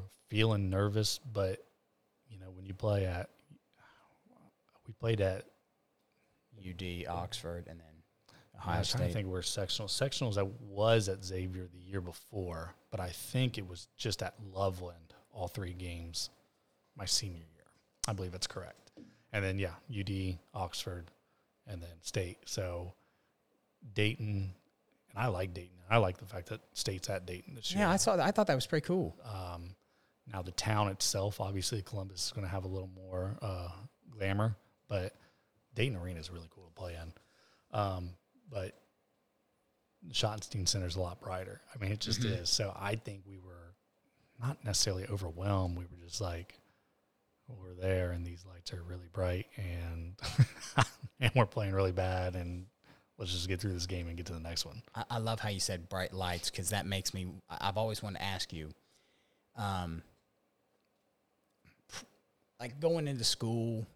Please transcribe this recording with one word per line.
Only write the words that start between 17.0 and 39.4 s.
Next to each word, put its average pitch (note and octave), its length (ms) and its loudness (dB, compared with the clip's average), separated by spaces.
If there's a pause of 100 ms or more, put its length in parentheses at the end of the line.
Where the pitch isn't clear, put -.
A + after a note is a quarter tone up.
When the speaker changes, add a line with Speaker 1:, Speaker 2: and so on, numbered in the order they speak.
Speaker 1:
senior F2+ 340 2 (140)
year. - 120 -20 (420)
I A2+ 60 2
believe F#2 180 -4
that's F2+ 160 -4
correct. - 440 -10 (420)
And G2+ 100 2
then, F#2+ 160 2
yeah, F#2 140 0 (160)
U G2+ 140 -2
D, F#2+ 340 0 (160)
Oxford, F2+ 560 -6 (580)
and F2+ 140 -8
then E2+ 80 -10 (120)
State. F2+ 440 -2
So F2+ 480 -4 (1000)
Dayton, G#2 600 2 (560)
and - 80 -12
I A#2 100 2
like F#2 260 0
Dayton. F2+ 180 -10 (180)
I A#2 80 8
like F#2 200 6
the - 80 -14
fact F#2 240 -10
that - 120 -6 (120)
State's - 360 -2
at F#2 160 -2
Dayton F2+ 300 -10
this A#2 180 -4
year. G3+ 80 4
Speaker 2:
Yeah, F#3+ 100 8
I G3 60 8
saw G3+ 180 6
that. D#3+ 100 6
I F3+ 60 6
thought G#3 160 6
that E3+ 80 6
was - 120 2
pretty D3+ 180 2
cool. E3+ 300 2 (100)
Speaker 1:
Um, F2+ 500 -8 (560)
now, F#2+ 120 -4
the F2+ 80 -6
town G#2 380 4
itself, G2 520 0
obviously, G2 400 -2
Columbus F#2+ 460 -6
is - 40 -4
gonna G2 160 -4
have F#2+ 180 -2
a - 40 -4
little F#2 260 -4
more, F#2 460 -4
uh, F2+ 300 -4 (400)
glamour, G#2 440 2 (320)
but G2 260 -2 (640)
Dayton A2+ 220 2
Arena F2 220 -6
is D#2+ 120 -8
really E2+ 200 -12
cool - 160 -20
to E2+ 60 -20
play F2 220 -8
in. E2 180 -10 (640)
Um, F#2 340 2 (380)
but G2+ 300 -4 (1300)